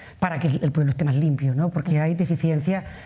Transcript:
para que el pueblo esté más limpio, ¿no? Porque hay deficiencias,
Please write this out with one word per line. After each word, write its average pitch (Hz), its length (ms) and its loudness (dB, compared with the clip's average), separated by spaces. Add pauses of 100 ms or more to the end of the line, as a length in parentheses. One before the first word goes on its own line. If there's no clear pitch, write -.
(180)
para 170 200 -2
que 160 100 0
el 143 240 0
pueblo 147 180 2
esté 135 140 -2
más 131 100 2
limpio, 143 400 2
¿no? 165 160 0
Porque 160 300 0
hay 160 140 0
deficiencias, 165 680 0 (220)